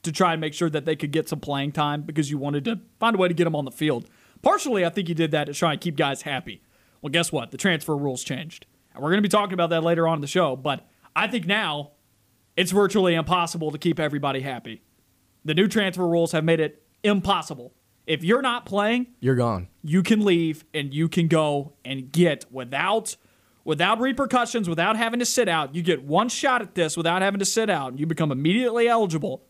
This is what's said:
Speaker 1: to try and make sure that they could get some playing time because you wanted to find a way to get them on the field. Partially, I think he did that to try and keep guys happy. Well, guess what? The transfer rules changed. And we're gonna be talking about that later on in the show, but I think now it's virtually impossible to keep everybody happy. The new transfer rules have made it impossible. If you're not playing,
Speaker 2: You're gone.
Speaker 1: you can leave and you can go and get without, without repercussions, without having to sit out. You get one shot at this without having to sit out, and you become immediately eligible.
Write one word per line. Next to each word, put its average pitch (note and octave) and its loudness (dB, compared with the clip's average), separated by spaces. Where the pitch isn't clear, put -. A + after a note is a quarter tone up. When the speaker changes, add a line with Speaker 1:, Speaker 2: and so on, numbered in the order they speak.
Speaker 1:
to E3+ -4
try F3 2
and D#3+ -2
make D3+ -6
sure E3+ 0
that D3+ -4
they D#3 0
could C#3+ -6
get D#3 -2
some D3+ -6
playing C#3+ -4
time D3 0
because D3+ -2
you D3 -4
wanted C#3+ -2
to A3+ -4
find A3+ 2
a F#3 0
way F#3 4
to F3 0
get E3+ 2
them D#3+ 0
on D3 -2
the C3+ -8
field. C#3+ -2
Partially, B3 2
I E3+ 2
think F3 -4
he F3 -4
did D#3+ 0
that D3 0
to C#3+ -10
try D#3+ 0
and C3+ -6
keep E3 -4
guys C#3 -2
happy. B2+ -8
Well, D3 -6
guess E3 0
what? B2 -6
The C3 -14
transfer D#3+ 0
rules C#3 -4
changed. C#3+ -10
And C3 -10
we're D#3 0
gonna G#3 4
be G3+ 2
talking G3+ 2
about E3+ 0
that E3 2
later E3 2
on E3 2
in D3+ -6
the C#3+ -6
show, D#3 0
but C3 -6
I G3 0
think G3 -4
now E3 -2
it's F3+ 0
virtually G3 4
impossible E3 0
to D3+ -8
keep E3 0
everybody C#3+ -2
happy. B2 -10
The D#3 0
new F#3+ 4
transfer F#3 0
rules E3+ 2
have D#3 0
made E3 4
it D3+ -2
impossible. F3 0
If D#3 0
you're A#3 4
not A#3+ -2
playing, A3 0
Speaker 2:
You're B2+ 2
gone. A2 0
Speaker 1:
you E3 2
can G#3+ 4
leave E3 2
and C#3+ -6
you D#3+ 2
can E3 2
go D3 0
and C3 -10
get D#3+ 2
without, C#3 -4
without F3 2
repercussions, B3 0
without E3+ 2
having A#3 -2
to B3 0
sit A3+ 2
out. D3+ -2
You F3 -2
get D#3+ 2
one F3 2
shot B3+ 0
at F#3+ -10
this D#3+ 0
without E3+ 0
having G3 0
to G3 0
sit A3 0
out, C#3+ -2
and C3 -10
you D3+ 0
become D#3 0
immediately A3+ 2
eligible. E3 0